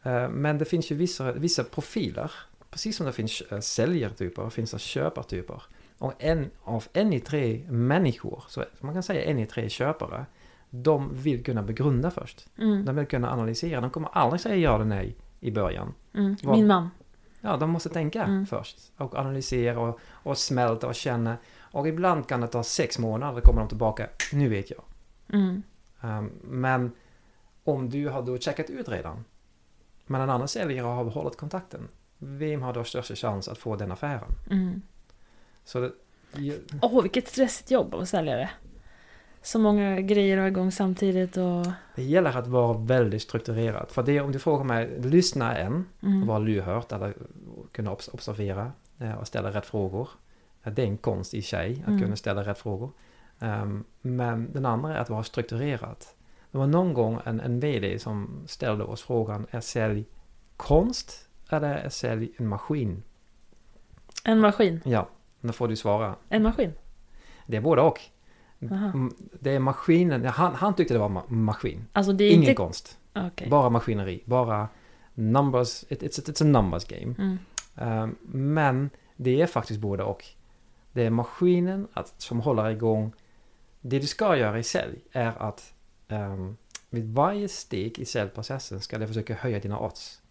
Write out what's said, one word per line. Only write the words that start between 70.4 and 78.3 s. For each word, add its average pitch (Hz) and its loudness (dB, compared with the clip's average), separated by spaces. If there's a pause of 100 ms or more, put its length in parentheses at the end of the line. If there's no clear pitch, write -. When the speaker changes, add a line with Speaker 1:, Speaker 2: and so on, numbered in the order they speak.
Speaker 1:
han 185 2
tyckte 160 2
det 117 4
var 104 2
ma-, 92 -4
maskin. 107 0
Speaker 2:
Alltså, 196 4
det 196 4
är 208 8
Speaker 1:
Ingen 170 12
Speaker 2:
inte 269 8
Speaker 1:
konst. - -4 (180)
Speaker 2:
Okej. 180 -6
Speaker 1:
Bara 135 8
maskineri, 104 0
bara 113 0 (460)
numbers, 123 2
it, - -6
it's, - -6
it's - 0
a 156 6
numbers 101 4
game. 117 -8
Speaker 2:
Mm. 190 -2 (380)
Speaker 1:
Ehm, 110 -2 (160)